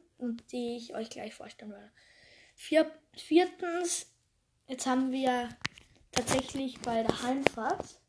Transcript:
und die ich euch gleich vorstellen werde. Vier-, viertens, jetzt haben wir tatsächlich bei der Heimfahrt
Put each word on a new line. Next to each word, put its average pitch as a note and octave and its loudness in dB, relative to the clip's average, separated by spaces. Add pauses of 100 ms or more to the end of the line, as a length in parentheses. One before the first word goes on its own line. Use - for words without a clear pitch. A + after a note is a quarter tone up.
(180)
und A#3 -6
die A#3+ -4
ich A#3 -10
euch A3+ -6
gleich - -10
vorstellen G#3+ -16
werde. G#3 -20 (600)
Vier-, D#4 2 (240)
viertens, F4 2 (560)
jetzt C4 -8
haben C4 2
wir B3+ 2 (640)
tatsächlich C4 -2
bei A#3 2
der A3 0
Heimfahrt C4 0